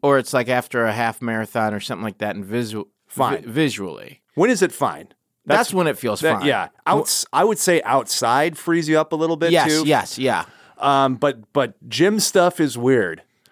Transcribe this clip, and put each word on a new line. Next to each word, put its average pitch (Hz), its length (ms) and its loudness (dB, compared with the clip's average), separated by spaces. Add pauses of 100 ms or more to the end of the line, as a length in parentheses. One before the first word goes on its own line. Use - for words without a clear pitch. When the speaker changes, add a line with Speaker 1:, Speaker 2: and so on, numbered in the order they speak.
Speaker 1:
or 139 160 4
it's, 127 140 -4
like, 123 160 0
after 123 360 0
a 107 80 0
half 113 280 -4
marathon 110 520 -2
or 101 60 -6
something 101 240 -8
like 107 160 -8
that, 104 160 -4
and 98 100 -10
visu-, 107 420 -6 (200)
Speaker 2:
Fine. 131 360 -2
Speaker 1:
vi-, 117 80 -16
visually. 98 720 -4 (140)
Speaker 2:
When 196 140 4
is 202 120 0
it 170 100 4
fine? 139 360 -4 (380)
Speaker 1:
That's 196 140 2 (100)
Speaker 2:
That's - 40 -6
Speaker 1:
when 180 140 2
it 143 100 0
feels 113 240 -2
Speaker 2:
that, 151 180 0
Speaker 1:
fine. 143 80 -2
Speaker 2:
yeah. 104 200 0 (180)
Outs-, - 480 0
I 151 100 2
would 214 160 2
say 170 240 2
outside 135 720 0
frees 170 320 -2
you 156 100 4
up 156 140 -2
a - 20 0
little 160 220 -2
bit, 165 140 0
Speaker 1:
Yes, 165 180 4
Speaker 2:
too. 156 180 2
Speaker 1:
yes, 135 320 0
yeah. 113 260 0 (320)
Speaker 2:
Um, 135 380 2
but, 117 380 -4
but 123 200 0 (160)
gym 180 300 2
stuff 180 400 2
is 131 180 0
weird. 120 460 2 (280)